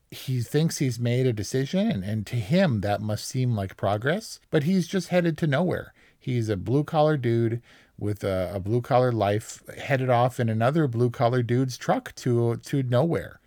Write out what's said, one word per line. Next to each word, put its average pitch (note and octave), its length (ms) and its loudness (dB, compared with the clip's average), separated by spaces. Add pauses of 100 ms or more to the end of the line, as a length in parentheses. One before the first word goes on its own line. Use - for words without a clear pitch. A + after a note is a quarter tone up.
(100)
he B2+ 300 -6
thinks D3+ 380 0
he's B2 220 -2
made A#2+ 260 0
a B2+ 60 2
decision, C3+ 580 -2
and, F#2+ 140 -4
and G#2 240 -4
to - 80 -6
him, B2 460 2
that G2+ 200 -2
must G#2+ 240 -4
seem B2+ 300 0
like G2 200 -4
progress, A#2+ 640 -2 (120)
but D#3 120 2
he's F3+ 240 2
just F#3 220 -4
headed E3+ 300 2
to F3 100 0
nowhere. D3 440 0 (260)
He's A#2+ 300 -2
a G#2+ 80 2
blue-collar D3+ 600 2
dude A#2 440 2 (380)
with G2+ 240 -4
a, F#2 320 -2
a G2 60 -4
blue-collar B2 500 2
life G#2+ 500 0 (160)
headed C3 320 -2
off B2 300 2
in A#2+ 100 0
another B2+ 380 2
blue-collar A#2+ 560 0
dude's B2 340 0
truck - 400 -4
to, A#2 420 0
to C#3 260 -2
nowhere. B2 640 0